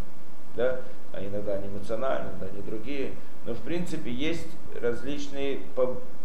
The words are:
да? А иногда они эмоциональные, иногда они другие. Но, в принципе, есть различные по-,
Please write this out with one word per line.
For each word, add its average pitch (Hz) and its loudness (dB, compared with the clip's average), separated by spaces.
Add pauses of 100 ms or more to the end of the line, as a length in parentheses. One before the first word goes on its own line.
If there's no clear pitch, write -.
(560)
да? 127 0 (300)
А 95 0
иногда 101 0
они 98 0
эмоциональные, 120 0
иногда 92 0
они 101 0
другие. 113 0 (320)
Но, 117 0
в 117 0
принципе, 143 0
есть 156 0 (320)
различные 139 0 (160)
по-, 127 0 (280)